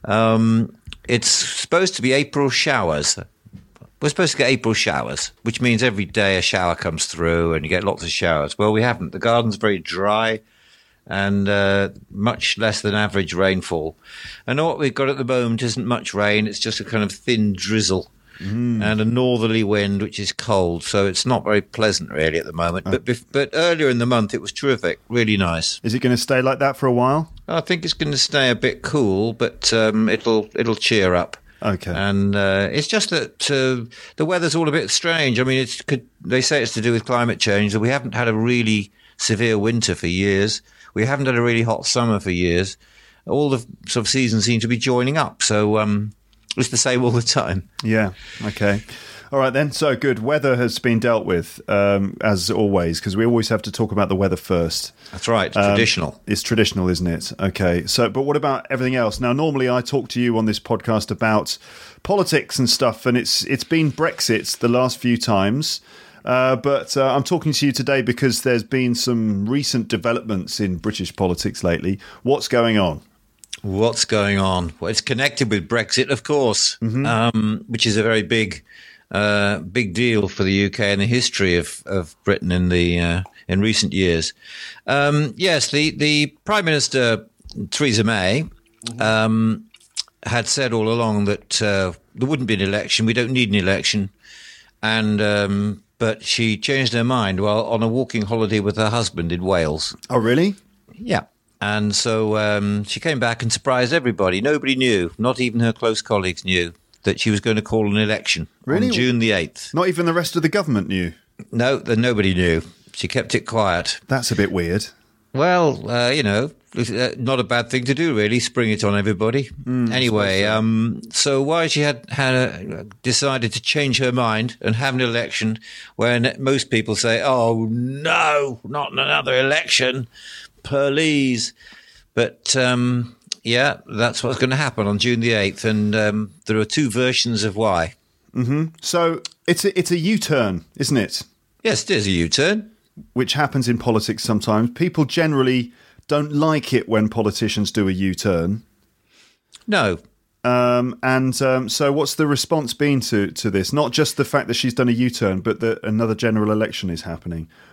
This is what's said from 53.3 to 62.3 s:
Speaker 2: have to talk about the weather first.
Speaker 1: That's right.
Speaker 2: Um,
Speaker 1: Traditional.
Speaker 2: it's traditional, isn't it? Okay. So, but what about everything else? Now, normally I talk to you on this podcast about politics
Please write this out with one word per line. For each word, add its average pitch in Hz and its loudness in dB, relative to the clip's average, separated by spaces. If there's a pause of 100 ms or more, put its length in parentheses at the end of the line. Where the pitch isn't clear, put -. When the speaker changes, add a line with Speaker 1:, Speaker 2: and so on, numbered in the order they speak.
Speaker 2:
have 110 0
to 107 -8
talk 110 -2
about 98 0
the 95 0
weather 95 2
first. 85 -2 (220)
Speaker 1:
That's - -8
right. 107 0
Speaker 2:
Um, 101 4
Speaker 1:
Traditional. 92 0
Speaker 2:
it's 107 -2
traditional, 101 2
isn't 90 0
it? 82 -4
Okay. 90 0
So, 117 0
but 127 -2
what 147 0
about 139 -2
everything 127 -2
else? 113 0
Now, 123 0
normally 135 0
I 123 2
talk 123 -4
to 123 -4
you 120 2
on 110 2
this 104 0
podcast 110 -2
about 110 0 (460)
politics 185 0